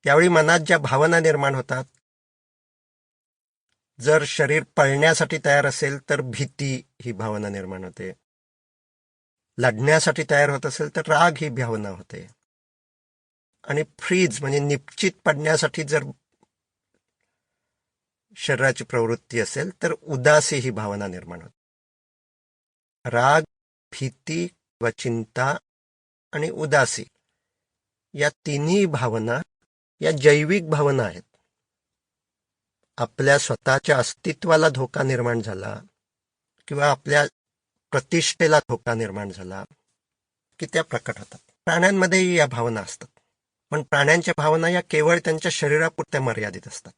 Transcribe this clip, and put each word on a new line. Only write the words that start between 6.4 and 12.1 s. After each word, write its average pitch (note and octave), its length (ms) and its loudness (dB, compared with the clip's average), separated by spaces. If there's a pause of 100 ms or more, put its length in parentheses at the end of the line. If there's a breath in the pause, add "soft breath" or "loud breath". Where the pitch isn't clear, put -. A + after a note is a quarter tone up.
ही A#2+ 100 -10
भावना G#2 380 -6
निर्माण F#2+ 340 -10
होते, F#2 280 -12 (1500)
लढण्यासाठी C3+ 720 2
तयार C#3+ 200 4
होत C#3 160 -6
असेल D3 300 -6
तर E3+ 120 -4
राग D#3+ 300 4
ही D3+ 120 -6
भावना A2+ 400 -6
होते, F#2 360 -16 (1400)